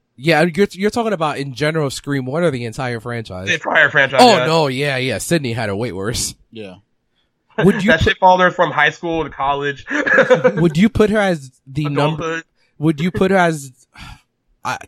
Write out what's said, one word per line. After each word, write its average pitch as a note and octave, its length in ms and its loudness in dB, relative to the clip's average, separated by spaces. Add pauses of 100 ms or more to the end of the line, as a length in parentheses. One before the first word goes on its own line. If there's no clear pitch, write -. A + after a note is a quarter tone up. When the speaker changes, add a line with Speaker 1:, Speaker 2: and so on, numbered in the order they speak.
(160)
Speaker 1:
yeah, D3+ 280 2
you're, F3+ 280 2
you're G3 200 -2
talking A3+ 220 -2
about D3+ 260 -4
in C#3 160 -8
general D3+ 340 -2
Scream C3+ 360 -6
One D3+ 180 -2
or D#3+ 80 2
the A#2+ 140 -6
entire A#2+ 340 -6
franchise? G#2+ 480 -10
Speaker 2:
The E3+ 80 0
entire C#3+ 340 0
franchise, C#3 340 2
Speaker 1:
Oh A3 140 8
Speaker 2:
yeah. B2+ 80 0
Speaker 1:
no, D#3 220 2
yeah, C3+ 300 -2
yeah. B2+ 200 -2
Sydney C3+ 360 -2
had A2+ 160 -4
it G2 60 -4
way A2 160 -6
worse. G2 440 -6 (160)
Speaker 3:
Yeah. G2+ 240 -16 (880)
Speaker 1:
Would G3 200 4
you F#3+ 80 4
Speaker 2:
<laughs> - 0 -
That D#3+ 80 4
Speaker 1:
put G#3+ 100 2
Speaker 2:
shit F#3+ 100 -2
followed F#3 240 6
her F3+ 80 4
from E3+ 200 0
high D3+ 200 2
school E3 320 -4
to C#3 80 -6
college. C#3+ 580 -4
<laughs> A3+ 680 2
Speaker 1:
Would D#3+ 220 2
you G#3+ 120 4
put G#3 200 2
her A3 100 0
as E3 460 -2
the C#3 200 -6
number? D3 380 -2
Speaker 2:
Adulthood. E3 200 -6 (360)
Speaker 1:
Would D3+ 200 0
you F3 120 0
put F#3+ 200 0
her G3 60 4
as? D#3 500 -2 (760)
I, B2 140 -6 (100)